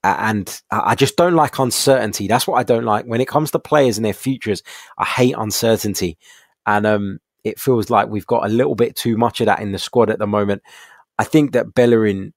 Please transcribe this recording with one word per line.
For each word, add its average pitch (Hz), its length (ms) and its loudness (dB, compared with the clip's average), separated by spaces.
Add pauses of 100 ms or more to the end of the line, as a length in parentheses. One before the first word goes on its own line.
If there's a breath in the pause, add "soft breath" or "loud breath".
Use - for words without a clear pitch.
a-, 85 160 0
and 107 400 -4 (100)
I, 107 200 -2
I 120 40 4
just - 220 0
don't 175 180 4
like 147 240 0
uncertainty. 120 680 0
That's 110 200 0
what 151 100 0
I 123 60 0
don't 117 220 0
like. 110 220 0
When 117 120 -2
it 131 80 0
comes 151 240 -2
to - 80 -2
players 135 380 2
and 110 80 -2
their 101 80 0
futures, 113 500 -6 (340 loud breath)
I - 60 -4
hate - 340 2
uncertainty. 107 800 -2 (480 soft breath)
And, 104 220 0
um, 101 320 -2 (240)
it - 160 -6
feels 120 300 0
like 110 180 2
we've 107 200 -8
got - 180 0
a 104 80 0
little 123 220 0
bit 117 200 -2
too 113 220 -2
much 117 240 0
of 110 60 2
that 104 120 2
in 104 140 -6
the 95 60 -6
squad 110 300 2
at 95 100 -4
the 104 80 -2
moment. 101 340 0 (580 loud breath)
I - 60 0
think 147 260 2
that 120 220 -2
Bellerin 110 640 2